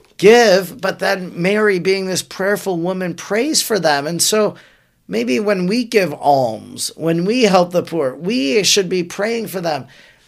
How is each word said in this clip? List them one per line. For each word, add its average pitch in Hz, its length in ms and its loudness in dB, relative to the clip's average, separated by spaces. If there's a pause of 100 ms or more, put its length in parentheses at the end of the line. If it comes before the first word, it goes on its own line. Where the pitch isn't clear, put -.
(160)
give, 202 640 6
but 185 180 -4
then 190 420 -4
Mary, 202 380 2
being 190 280 0
this 185 160 -4
prayerful 190 560 -2
woman, 180 360 -4
prays 240 480 -2
for 220 160 0
them. 147 280 2
And 165 160 -4
so 214 320 0 (520)
maybe 233 340 -2
when 202 260 0
we 226 180 0
give 190 300 0
alms, 110 840 0
when 165 280 -2
we 240 180 0
help 180 300 4
the 170 100 0
poor, 151 320 -4
we 233 480 -2
should 185 260 2
be 180 140 -2
praying 208 460 -6
for 175 120 -8
them. 147 260 -4 (420)